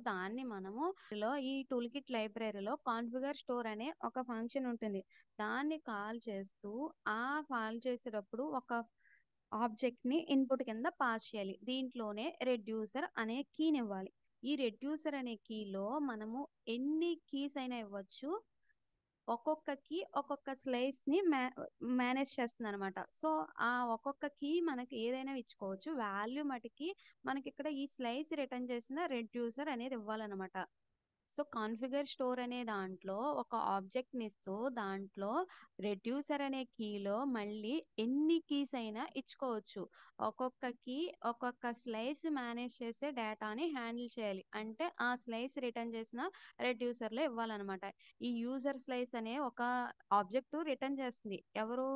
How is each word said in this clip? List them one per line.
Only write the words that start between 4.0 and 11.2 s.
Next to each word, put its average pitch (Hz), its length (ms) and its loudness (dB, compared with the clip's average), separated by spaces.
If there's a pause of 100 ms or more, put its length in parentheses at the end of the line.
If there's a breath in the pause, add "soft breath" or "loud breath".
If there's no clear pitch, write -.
ఒక 254 200 -2
ఫంక్షన్ 240 420 -2
ఉంటుంది. 214 340 0 (380 loud breath)
దాన్ని 269 460 0
కాల్ 220 360 -2
చేస్తూ, 202 500 -6 (400)
ఆ 220 100 2 (240)
కాల్ 226 360 0
చేసేటప్పుడు 233 680 -2
ఒక 254 200 -2 (800 soft breath)
ఆబ్జెక్ట్‌ని 240 680 2 (120)
ఇన్‌పుట్ 262 340 6
కింద 233 320 -2
పాస్ 233 300 2